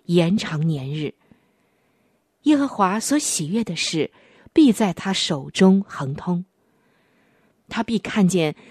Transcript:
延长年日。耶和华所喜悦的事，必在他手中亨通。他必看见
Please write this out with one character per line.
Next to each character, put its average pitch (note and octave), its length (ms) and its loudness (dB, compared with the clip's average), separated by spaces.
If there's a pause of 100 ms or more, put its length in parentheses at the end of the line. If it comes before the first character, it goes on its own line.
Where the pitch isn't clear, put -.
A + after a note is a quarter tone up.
延 F3 320 2
长 D#3+ 300 -4
年 C#3 260 -4
日。 D3+ 220 -8 (1300)
耶 D4 140 4
和 C#4 120 0
华 G3+ 320 -2
所 C#4 180 -2
喜 D#3+ 300 -4
悦 G#3+ 160 -2
的 F3 100 -8
事， - 380 -4 (400)
必 C#4+ 200 8
在 G3 200 0
他 F#3+ 200 -6
手 C#3+ 380 -4
中 F#3+ 320 6
亨 C#3 320 -8
通。 F3+ 300 -4 (1200)
他 A3+ 140 -4
必 A3+ 160 -2
看 F#3+ 300 0
见 E3 260 0 (160)